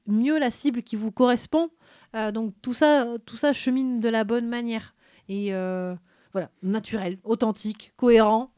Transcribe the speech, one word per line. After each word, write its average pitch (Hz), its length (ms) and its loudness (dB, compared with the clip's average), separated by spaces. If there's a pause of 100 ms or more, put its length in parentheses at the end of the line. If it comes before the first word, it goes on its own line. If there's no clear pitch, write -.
mieux 247 320 2
la 262 140 2
cible 240 320 -4
qui - 100 -8
vous 214 160 -4
correspond. 254 600 2 (440)
Euh, 220 160 -4
donc 220 300 -4
tout 247 140 -6
ça, 294 320 4 (180)
tout - 120 -16
ça 285 180 2
chemine 254 460 -2
de 233 80 0
la 220 160 0
bonne 233 240 -2
manière. 233 460 -6 (360)
Et, 196 240 -4
euh, 185 400 -4 (380)
voilà, 185 180 -6 (120)
naturel, 196 600 -4
authentique, 214 720 -4
cohérent. 226 600 4